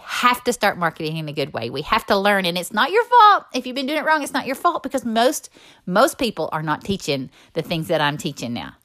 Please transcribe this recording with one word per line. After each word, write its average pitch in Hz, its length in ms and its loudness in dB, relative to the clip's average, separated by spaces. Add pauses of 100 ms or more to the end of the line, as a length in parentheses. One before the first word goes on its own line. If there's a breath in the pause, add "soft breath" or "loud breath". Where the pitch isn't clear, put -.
have - 400 0
to 240 100 -2
start - 240 0
marketing 160 380 -4
in 156 140 -8
a 143 40 -10
good 151 200 -4
way. 117 160 -6
We 131 140 -6
have 220 240 0
to 208 100 4
learn, 196 280 2
and 175 120 -2
it's - 160 -6
not 226 180 2
your 440 140 4
fault. 415 480 6
If 254 120 -4
you've 240 100 -8
been 269 120 -4
doing 302 120 -2
it 277 60 -4
wrong, 311 160 2
it's 294 120 -6
not 277 120 -2
your 262 100 -4
fault 339 280 -2
because 254 220 -4
most, 240 440 0 (360 soft breath)
most 208 320 2
people 196 340 -4
are 156 120 -4
not 151 200 -4
teaching 139 460 -4 (240 soft breath)
the 160 80 -4
things 160 260 -6
that 160 140 0
I'm 147 160 0
teaching 139 360 -8
now. 80 200 -10 (120)